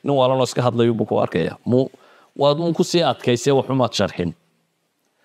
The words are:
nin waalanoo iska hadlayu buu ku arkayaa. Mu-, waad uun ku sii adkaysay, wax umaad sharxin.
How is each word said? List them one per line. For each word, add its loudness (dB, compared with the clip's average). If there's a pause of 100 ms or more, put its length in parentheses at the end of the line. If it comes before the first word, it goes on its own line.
nin -2
waalanoo 2
iska -4
hadlayu 2
buu -2
ku -2
arkayaa. -2
Mu-, 2 (480)
waad 2
uun -2
ku 2
sii 0
adkaysay, 0
wax 2
umaad 0
sharxin. -2 (960)